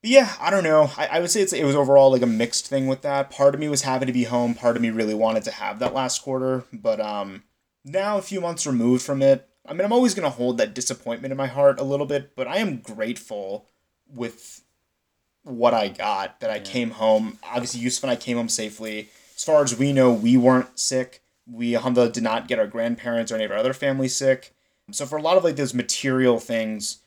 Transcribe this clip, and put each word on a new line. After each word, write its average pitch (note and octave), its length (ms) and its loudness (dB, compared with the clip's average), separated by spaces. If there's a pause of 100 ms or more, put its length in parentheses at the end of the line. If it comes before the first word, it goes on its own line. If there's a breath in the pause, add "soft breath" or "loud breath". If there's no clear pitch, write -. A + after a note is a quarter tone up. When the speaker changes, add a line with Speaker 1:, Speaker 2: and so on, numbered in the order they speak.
Speaker 1:
But A3 80 -4
yeah, B3 300 8
I D#3+ 100 0
don't F#3+ 140 2
know. D#3 320 6
I, D3+ 100 -2
I D#3+ 140 0
would F3 100 -2
say A3 120 2
it's, F#3+ 100 0
it D3+ 120 0
was C#3+ 120 2
overall, C#3 340 8
like, B2+ 120 4
a B2 40 2
mixed A#2 400 -2
thing C3+ 220 -2
with C3 140 -4
that. C#3 280 -2
Part C#3 240 4
of D3 60 -6
me D3+ 80 -4
was C#3 140 -2
happy C3 240 -2
to B2+ 60 -4
be B2 120 0
home. A#2+ 300 0
Part A#2 220 0
of A#2 60 -2
me A#2 80 0
really A2 240 -2
wanted A2 300 0
to - 80 -10
have G2+ 260 -8
that B2 160 -4
last B2+ 280 -4
quarter. C3 500 -4
But, A2 280 -4
um, G2+ 440 -6 (400)
now, G3 340 -4
a F#3+ 40 -4
few G3 180 -8
months E3+ 260 -6
removed B2 380 0
from C#3 180 -2
it, C3+ 260 4 (160)
I - 80 -14
mean, F3+ 120 -2
I'm G#3 80 0
always A#3+ 220 4
gonna E3+ 160 -2
hold A#2+ 280 -2
that G#2+ 160 -2
disappointment A#2+ 560 -8
in C3+ 80 -6
my C#3 80 -4
heart C3+ 320 4
a C#3 60 -4
little C#3 220 -2
bit, C#3 280 -6
but B2 140 -6
I D#3+ 80 -4
am F#3+ 220 -4
grateful G#2+ 880 -8 (440)
with - 500 -14 (840)
what A#2+ 300 2
I G#2 140 0
got, G2 520 -6
that A2+ 100 -4
I G#2+ 60 -4
Speaker 2:
Yeah. G#2 60 -10
Speaker 1:
came A#2 280 -6
home. A2 540 0
Obviously, A#2+ 360 -6
Yusuf B2 240 -4
and C3 60 -2
I A#2+ 60 0
came A#2+ 200 -6
home A#2 120 -4
safely. G#2+ 600 -8 (280 soft breath)
As - 80 -10
far D3+ 180 4
as A#2+ 140 -2
we C#3 160 0
know, C3 200 6
we A#2 240 4
weren't B2+ 420 4
sick. - 440 -4 (240)
We, A#2+ 280 -4
alhamdulillah, A#2+ 380 2
did A#2 100 -4
not A2+ 260 -2
get A#2 100 -2
our G#2+ 80 2
grandparents A#2 680 -4
or A2 40 -4
any A2 80 -2
of G#2 60 -6
our G2+ 60 -4
other B2 160 0
family C3+ 360 -2
sick. C3 440 -2 (400)
So C#3+ 140 -8
for D3 120 -8
a D3+ 40 -6
lot E3+ 140 4
of, F#3 80 4
like, D3+ 120 2
those C3+ 180 -2
material B2+ 640 2
things A2 680 -6